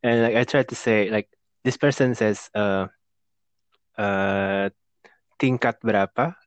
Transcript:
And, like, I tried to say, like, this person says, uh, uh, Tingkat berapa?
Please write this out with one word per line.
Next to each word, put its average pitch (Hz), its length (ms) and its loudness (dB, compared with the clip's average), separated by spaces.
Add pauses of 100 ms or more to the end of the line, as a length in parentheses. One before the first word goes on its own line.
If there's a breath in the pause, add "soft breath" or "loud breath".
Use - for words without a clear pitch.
And, 117 200 2
like, 117 140 2
I 120 80 2
tried 131 240 0
to - 60 -10
say, 107 360 0
like, 107 180 -2 (340)
this 127 140 -2
person 135 380 2
says, 107 400 -2
uh, 98 340 0 (1080)
uh, 98 720 -2 (720 soft breath)
Tingkat 123 440 0
berapa? 110 520 0 (120)